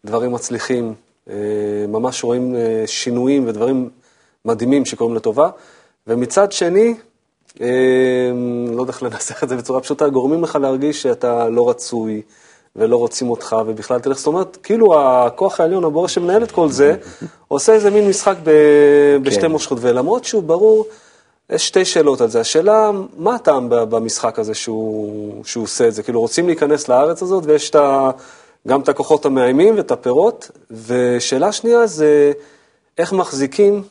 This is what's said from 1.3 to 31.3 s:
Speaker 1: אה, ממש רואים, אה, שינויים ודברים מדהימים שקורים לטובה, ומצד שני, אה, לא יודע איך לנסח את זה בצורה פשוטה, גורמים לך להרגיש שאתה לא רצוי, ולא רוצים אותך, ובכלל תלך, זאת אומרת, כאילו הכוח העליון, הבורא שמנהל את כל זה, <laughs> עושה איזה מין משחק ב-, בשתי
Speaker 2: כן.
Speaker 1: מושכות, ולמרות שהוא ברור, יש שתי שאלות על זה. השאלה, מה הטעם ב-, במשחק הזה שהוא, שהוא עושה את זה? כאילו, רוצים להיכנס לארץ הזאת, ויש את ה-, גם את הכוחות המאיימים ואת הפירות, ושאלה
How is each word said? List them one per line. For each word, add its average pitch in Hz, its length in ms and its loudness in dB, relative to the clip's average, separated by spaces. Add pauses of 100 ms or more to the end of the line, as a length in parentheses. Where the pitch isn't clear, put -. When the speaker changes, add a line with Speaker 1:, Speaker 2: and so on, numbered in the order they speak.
Speaker 1:
אה, - 40 -12 (540)
ממש 120 360 -6
רואים, 123 320 -2
אה, 113 300 -2
שינויים 127 640 -2
ודברים 120 420 -2 (540)
מדהימים 120 400 0
שקורים 117 300 -4
לטובה, 117 360 0 (560)
ומצד 123 460 0
שני, 196 420 2 (680)
אה, 117 60 -6 (1040)
לא 120 120 -4
יודע 127 100 -6
איך - 100 -12
לנסח 120 420 -8
את 131 40 -8
זה 127 80 -4
בצורה 127 240 -4
פשוטה, 147 280 -2
גורמים 139 340 0
לך 160 180 -4
להרגיש 139 420 -2
שאתה 120 460 0
לא 120 220 2
רצוי, 110 520 -6 (540)
ולא 113 200 0
רוצים 120 340 -4
אותך, 113 260 -6 (100)
ובכלל 113 340 -6
תלך, 135 180 -4
זאת - 80 -6
אומרת, 180 360 -4
כאילו 202 380 4
הכוח 127 600 0
העליון, 175 240 0
הבורא 160 240 0
שמנהל 180 340 0
את 226 80 -6
כל 165 180 0
זה, 143 280 4 (240)
<laughs> - 280 -18
עושה 143 240 2
איזה 208 180 4
מין 208 180 2
משחק 196 360 0
ב-, 147 800 6
בשתי 123 180 0
Speaker 2:
כן. 160 100 0
Speaker 1:
מושכות, 143 300 -4
ולמרות 131 440 0
שהוא 214 180 -2
ברור, 214 440 2 (640)
יש - 160 -2
שתי 185 180 2
שאלות 147 360 2
על 117 80 2
זה. 117 120 0
השאלה, 208 500 2 (260)
מה 202 180 -2
הטעם 139 340 0
ב-, 123 60 2
במשחק 113 640 -2
הזה 107 160 -4
שהוא, 107 880 -8
שהוא 117 200 -8
עושה - 240 0
את 110 60 0
זה? 104 80 -8
כאילו, 117 180 -2
רוצים 139 260 -2
להיכנס 151 420 0
לארץ 151 340 2
הזאת, 185 240 -2
ויש 151 240 2
את - 40 -8
ה-, 135 360 4 (580)
גם 135 120 2
את 135 80 -2
הכוחות 147 380 0
המאיימים 135 500 4
ואת - 140 -4
הפירות, 143 600 0 (200)
ושאלה 123 840 -2